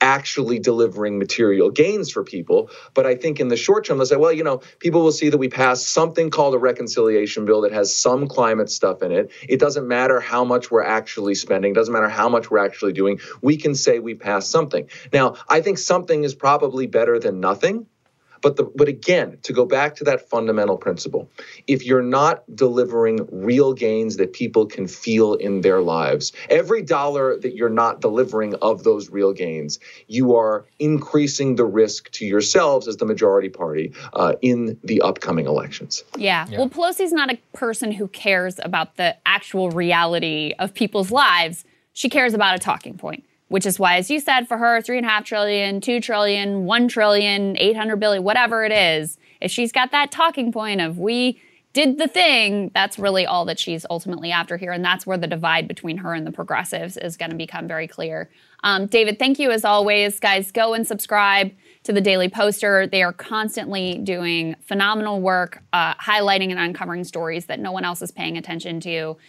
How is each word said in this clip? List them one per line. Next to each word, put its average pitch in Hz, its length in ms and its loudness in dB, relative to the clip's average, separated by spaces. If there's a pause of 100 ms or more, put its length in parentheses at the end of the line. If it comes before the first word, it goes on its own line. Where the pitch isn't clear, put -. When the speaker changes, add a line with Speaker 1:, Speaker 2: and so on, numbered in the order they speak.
Speaker 1:
actually 131 580 0
delivering 104 600 0
material 98 520 2
gains 165 420 0
for 101 120 -6
people. - 440 0 (240)
But 131 140 2
I 127 80 2
think 147 260 -4
in 127 80 0
the 117 80 2
short 202 300 2
term, 147 100 0
they'll 131 100 2
say, 143 100 4
"Well, 160 160 4
you 156 120 -2
know, 135 160 0 (180)
people 170 240 2
will 156 100 6
see 151 180 2
that 147 80 2
we 131 100 0
passed 127 400 0
something 165 400 2
called 143 240 2
a 127 60 2
reconciliation 110 880 0
bill 107 160 4
that 104 100 2
has 101 220 0
some 131 340 2
climate 110 400 0
stuff - 340 -2
in 90 100 -2
it. - 180 0 (180)
It 127 120 2
doesn't 139 280 0
matter 123 320 2
how 123 240 -2
much 123 260 0
we're 113 120 4
actually 107 540 -2
spending. 98 340 0
It 98 60 0
doesn't 113 180 2
matter 110 160 2
how 104 180 0
much 117 220 0
we're 107 80 4
actually 98 340 0
doing. 98 260 0 (220)
We 147 160 2
can 147 180 -2
say 123 240 2
we 113 160 -8
passed 101 360 -4
something." - 400 -2 (200)
Now, 131 260 2 (120)
I 165 140 4
think 196 160 -2
something 165 440 0
is 139 120 -2
probably 135 520 0
better 117 320 2
than 95 220 -2
nothing. 185 460 -2 (560)
But 143 140 2
the, - 80 2
but 143 240 2
again, 156 560 0
to - 100 -6
go 123 100 4
back 135 320 0
to 147 80 -10
that - 240 0
fundamental 107 480 0
principle, - 540 -6 (360)
if 127 160 0
you're 127 200 2
not 139 400 2 (120)
delivering 117 800 2
real 123 400 2
gains 110 460 -2
that - 160 0
people 110 320 2
can 95 200 -8
feel 110 460 2
in 98 300 -2
their 95 180 4
lives, 80 500 0 (200)
every 185 320 2
dollar 143 560 0
that 123 180 -6
you're 113 140 0
not 113 320 0
delivering 110 540 0
of 98 280 0
those 104 240 2
real 98 240 2
gains, 80 460 -6 (300)
you 123 280 2
are 110 300 0 (120)
increasing 143 800 0
the 120 80 4
risk 107 460 0
to - 160 -10
yourselves 117 600 2
as 107 120 -8
the 117 80 -2
majority 98 420 2
party, 78 460 -6 (180)
uh, 87 300 0
in 120 420 0
the 104 160 2
upcoming 85 460 -2
elections. - 580 -6 (140)
Speaker 2:
Yeah. 180 320 0
Speaker 3:
Yeah. 202 80 -6
Speaker 2:
Well, 262 100 0
Pelosi's 349 460 -2
not 277 180 0
a 240 60 -6 (160)
person 226 380 -4
who 196 160 -6
cares 185 540 -2
about 170 360 -4
the 175 260 0
actual 190 460 0
reality 170 880 0
of 196 160 -4
people's 196 360 -2
lives. 180 540 2 (300)
She 254 160 -4
cares 254 240 2
about 196 220 2
a - 20 -6
talking - 400 -6
point. - 260 -12 (240)
Which 190 180 0
is 185 120 -2
why, 180 200 4
as 185 120 -2
you 302 100 0
said, 254 280 0
for 233 80 -2
her, 233 240 2
three 247 160 -4
and 240 100 -2
a - 20 -2
half 214 180 0
trillion, 202 540 0
two 240 200 -2
trillion, 202 640 -2
one 233 240 2
trillion, 208 720 2
eight 214 180 4
hundred 220 240 -4
billion, 202 240 0
whatever 226 400 2
it 214 80 0
is, 165 460 0 (220)
if 180 120 -4
she's 240 180 -2
got 254 220 0
that 285 180 0
talking 277 400 0
point 214 300 -4
of 165 180 -4
"we 240 420 -2 (340)
did 277 240 2
the 311 100 0
thing," 233 640 2
that's 196 240 0
really 190 280 0
all 175 180 -2
that 170 160 -6
she's 165 300 -6
ultimately 170 420 -6
after 170 240 -2
here. 180 160 -8
And 175 100 -4
that's 180 240 0
where 190 120 -2
the 170 80 -4
divide 165 420 0
between 170 300 -8
her 170 160 -8
and 156 120 -6
the 165 60 -10
progressives 175 640 -6
is 170 220 -10
gonna 165 160 -8
become 165 340 -10
very 160 180 -8
clear. 165 440 -10 (340)
Um, 196 220 0
David, 214 320 2
thank 269 200 0
you 269 140 2
as 220 120 0
always. 208 540 2
Guys, 196 320 0
go 226 220 2
and 226 120 -2
subscribe 202 680 0 (320)
to - 80 -4
the 202 80 2
Daily 185 300 2
Poster. 202 560 2
They 185 160 0
are 180 100 0
constantly 196 880 -6
doing 170 640 -4
phenomenal 208 580 -2
work, 180 420 -2 (120)
uh, 165 220 0
highlighting 196 540 0
and 180 80 -6
uncovering 175 460 -6
stories 165 420 -8
that - 140 -8
no 190 120 -8
one 185 120 -6
else 175 160 -6
is 175 100 -10
paying 165 280 -8
attention 165 420 -10
to. 160 380 -8 (100)